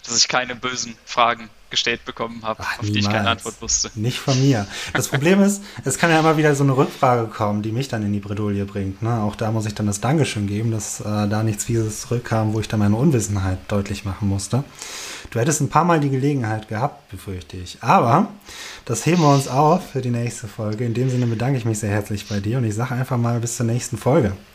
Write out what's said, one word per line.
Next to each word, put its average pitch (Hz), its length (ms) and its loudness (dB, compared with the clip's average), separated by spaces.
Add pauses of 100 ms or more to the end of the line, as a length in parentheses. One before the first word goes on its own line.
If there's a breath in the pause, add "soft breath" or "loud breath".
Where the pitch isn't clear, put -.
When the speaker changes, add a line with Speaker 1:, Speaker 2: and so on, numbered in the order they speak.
Speaker 1:
dass 120 120 -6
ich - 100 4
keine 123 280 0
bösen 120 400 -6 (100)
Fragen 117 440 2 (220)
gestellt - 340 -2
bekommen 117 380 -8
hab, 110 160 -6
Speaker 2:
Ach, - 180 -8
Speaker 1:
auf 110 80 -8
die 104 140 0
ich 104 60 0
keine 104 160 0
Speaker 2:
niemals. 110 180 0
Speaker 1:
Antwort - 240 -10
wusste. 110 320 -2
Speaker 2:
Nicht 110 240 -2
von 131 200 0
mir. 131 280 2 (260 loud breath)
Das - 140 -2
Problem 170 340 4
ist, 202 220 2 (220 loud breath)
es 135 120 -2
kann 170 140 4
ja 160 80 6
immer 156 180 6
wieder 151 160 6
so 139 100 2
eine 135 140 4
Rückfrage 123 520 2
kommen, 104 340 -2
die 110 80 -2
mich 127 160 -2
dann 110 160 -4
in 104 100 0
die 101 60 0
Bredouille 101 460 -2
bringt, 98 360 -6
ne? 113 220 0
Auch 107 120 -2
da 110 140 -2
muss 110 160 -2
ich 107 80 -4
dann 104 140 -2
das 101 120 -2
Dankeschön 123 460 0
geben, 104 240 -2
dass, 110 300 -4
äh, 117 40 -10
da 104 380 0
nichts 110 220 -2
Fieses 113 380 -2
zurückkam, 110 520 -2
wo 107 60 0
ich 104 80 -4
dann 110 120 -2
meine 104 160 4
Unwissenheit 101 640 2 (120)
deutlich 98 360 -4
machen 101 240 -2
musste. 98 340 0 (680 loud breath)
Du 113 80 -2
hättest 143 220 2
ein 135 80 0
paar 156 160 4
Mal 170 140 4
die 143 120 0
Gelegenheit 127 560 0
gehabt, - 420 -6
befürchte 92 480 -12
ich. 90 240 -14
Aber 151 460 4 (580 loud breath)
das - 220 -2
heben 170 160 4
wir 143 100 8
uns 139 140 4
auf 151 460 4
für 127 100 -2
die 120 80 -2
nächste 117 360 -4
Folge. 107 380 -4
In 117 80 -2
dem 123 160 0
Sinne 123 160 2
bedanke 120 320 0
ich 110 80 -4
mich 110 140 0
sehr 104 100 -2
herzlich 104 380 -2
bei 104 120 -2
dir 104 200 -2
und 123 60 0
ich 107 100 -2
sag 120 160 -4
einfach 127 260 -2
mal 120 220 0
bis 113 180 -4
zur 123 80 -2
nächsten 117 320 -2
Folge. 120 360 2 (220)